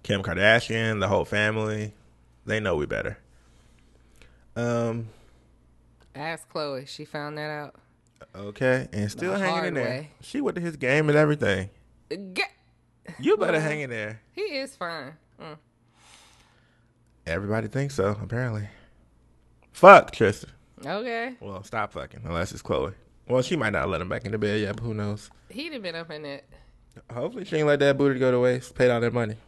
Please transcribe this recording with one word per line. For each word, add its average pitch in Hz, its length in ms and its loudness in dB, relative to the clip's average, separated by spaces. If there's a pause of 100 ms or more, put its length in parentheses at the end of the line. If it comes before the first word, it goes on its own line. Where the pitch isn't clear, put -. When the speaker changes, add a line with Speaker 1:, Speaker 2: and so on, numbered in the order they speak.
Speaker 1:
Kim 98 220 -2
Kardashian, 110 760 2
the 95 100 0
whole 92 160 2
family. 107 680 -2 (520)
They 110 140 -2
know 95 160 0
we 73 120 -2
better. 57 320 -6 (1400)
Um, 117 540 -2 (1040)
Speaker 2:
Ask 156 360 -8
Khloé. 139 360 -6
She - 180 -14
found 147 320 -8
that 151 140 -6
out. 147 240 -10 (600)
Speaker 1:
Okay. 127 560 0
And 104 200 -2
still 185 220 -4
Speaker 2:
The 202 60 -2
Speaker 1:
hanging 185 160 0
in 165 60 0
Speaker 2:
hard 165 140 -4
Speaker 1:
there. 123 100 -2
Speaker 2:
way. 135 240 -6 (120)
Speaker 1:
She 285 200 -6
went 254 140 -2
to 175 60 -6
his 170 140 -6
game 143 320 2
and 147 100 6
everything. 104 520 2 (400)
Speaker 2:
Ge- 190 320 -6 (800)
Speaker 1:
You - 180 2
better 180 160 0
Speaker 2:
Well, 156 80 2
Speaker 1:
hang 151 200 -2
in 131 100 -8
there. 110 300 -8 (100)
Speaker 2:
he 370 100 -10
is 269 340 -6
fine. 160 380 -10 (260)
Mm. 156 180 -14 (1700)
Speaker 1:
Everybody 104 400 -4
thinks 135 280 -4
so, 101 260 0
apparently. 107 460 -6 (1040)
Fuck 185 400 12
Tristan. - 380 0 (340)
Speaker 2:
Okay. 233 560 -6
Speaker 1:
Well, 98 240 -12
stop - 300 -6
fucking, - 320 -12
unless 85 260 -4
it's - 120 -14
Khloé. 73 300 -2 (340)
Well, 127 160 2
she 127 120 -2
might 113 180 0
not 92 160 0
let 87 120 -2
him 90 80 -8
back - 160 -6
in 98 60 -6
the 110 80 -4
bed 104 220 0
yet, 101 160 -4
but 113 60 -10
who 117 100 -6
knows? 104 360 -6 (200)
Speaker 2:
He'd 311 240 -10
have 226 100 -10
been 170 120 -8
up 165 140 -10
in 151 160 -12
it. 139 200 -12 (680)
Speaker 1:
Hopefully 180 320 -6
she 160 120 -4
ain't 151 100 4
let 143 120 6
that 139 180 6
booty 139 220 2
go 127 120 4
to 123 80 4
waste. 127 360 0
Paid 127 140 6
all 117 100 4
that 117 140 0
money. 110 220 -2 (120)